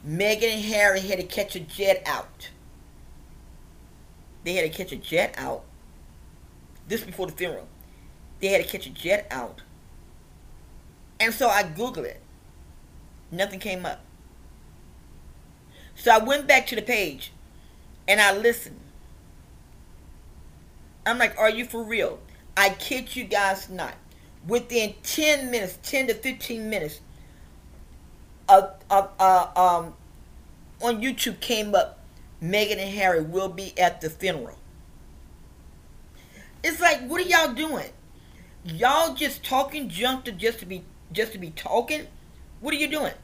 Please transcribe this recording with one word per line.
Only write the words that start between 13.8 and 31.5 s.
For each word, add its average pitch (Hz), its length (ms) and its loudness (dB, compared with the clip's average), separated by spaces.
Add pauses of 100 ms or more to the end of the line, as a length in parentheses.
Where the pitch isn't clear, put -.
up. - 160 -8 (1900)
So - 160 2
I 220 60 10
went 269 320 2
back 269 200 6
to 233 80 -4
the 214 40 -2
page 196 520 -4 (760)
and 208 140 6
I 196 120 6
listened. 233 460 0 (2250)
I'm 240 140 0
like, 233 180 2
"Are 220 140 4
you 233 160 -6
for 233 160 -8
real?" 214 380 -2 (360)
I 196 140 6
kid 254 440 -6
you 247 100 -8
guys 196 440 0
not. 180 280 -10 (520)
Within 226 540 0
ten 294 480 2
minutes, 208 320 -4
ten 269 240 0
to 226 80 0
fifteen 226 560 -6
minutes, 165 300 -4 (1500)
uh, 190 200 10 (200)
uh, 196 180 4 (140)
uh, 185 340 6
um, 175 400 4 (880)
on 226 200 0
YouTube 254 380 -4
came 214 340 -2